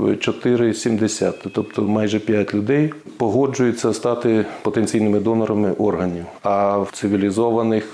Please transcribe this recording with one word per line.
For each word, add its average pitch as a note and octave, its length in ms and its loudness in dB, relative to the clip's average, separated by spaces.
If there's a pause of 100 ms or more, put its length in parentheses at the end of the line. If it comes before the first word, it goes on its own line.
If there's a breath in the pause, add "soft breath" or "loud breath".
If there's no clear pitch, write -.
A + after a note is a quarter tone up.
(200)
чотири A#2 540 0
сімдесят. G#2+ 800 -2
Тобто G#2+ 280 -4
майже G#2+ 380 0
п'ять G#2 340 0
людей C#3 400 0 (240)
погоджуються B2 760 2
стати A#2 520 0 (160 loud breath)
потенційними G#2+ 580 0
донорами G#2 520 0
органів. F2+ 540 -2 (180)
А G2+ 340 2
в G2 160 -2
цивілізованих G#2+ 1000 0